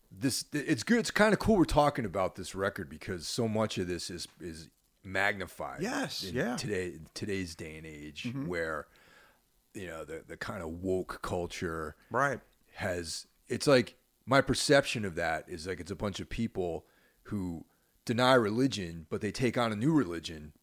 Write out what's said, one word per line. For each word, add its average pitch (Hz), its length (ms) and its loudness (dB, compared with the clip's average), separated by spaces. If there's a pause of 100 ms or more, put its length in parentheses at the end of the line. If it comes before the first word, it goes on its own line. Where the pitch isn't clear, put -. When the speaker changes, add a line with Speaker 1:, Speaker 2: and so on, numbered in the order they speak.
Speaker 1:
this, 117 340 -2
th-, 143 220 -4
it's 147 160 2
good, 233 180 4
it's - 100 -2
kinda 208 260 6
cool 220 220 4
we're 156 80 8
talking 143 400 4
about 92 300 0
this 92 180 -10
record 98 340 -2
because 80 380 -6
so 113 220 0
much 107 280 0
of 95 100 0
this 87 220 -4
is, 85 180 -8 (140)
is 80 300 -10 (360)
magnified 95 760 -2
Speaker 2:
Yes, 247 420 -4
Speaker 1:
in 95 100 -6
Speaker 2:
yeah. 120 220 -2
Speaker 1:
today, 92 300 -2
in 78 260 -10
today's 95 420 -4
day 80 220 -12
and 80 100 -14
age 76 380 -12
Speaker 2:
Mm-hmm. 135 220 -6
Speaker 1:
where, 82 400 -2 (880)
you 95 120 -10
know, 80 160 -10
the, 78 240 -10
the 82 120 -12
kinda 98 280 -8
woke 90 540 -2
culture 82 720 -4 (160)
Speaker 2:
Right. 127 300 0 (360)
Speaker 1:
has, 87 500 -4 (220)
it's - 180 -2
like, 127 300 6 (280)
my 135 160 6
perception 131 640 4
of 87 120 -4
that 80 300 0
is, 85 200 -8
like, 92 140 -4
it's 85 100 -10
a 98 60 -4
bunch 98 240 -4
of 85 100 -8
people 90 560 -2 (380)
who 90 420 -6 (400)
deny 127 260 6
religion, 104 800 2
but 104 100 -4
they 104 100 -2
take 120 280 0
on 117 140 2
a 104 40 -4
new 131 160 2
religion 82 600 0 (100)